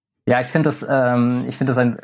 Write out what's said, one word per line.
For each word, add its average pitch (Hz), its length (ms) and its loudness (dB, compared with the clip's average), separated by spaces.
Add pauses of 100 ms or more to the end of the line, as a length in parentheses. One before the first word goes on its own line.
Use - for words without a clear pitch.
(280)
Ja, 123 120 2
ich 127 60 -4
finde 156 220 0
das, - 200 -4
ähm, 123 600 2
ich 123 80 -8
finde 131 160 0
das 123 60 2
ein 120 260 2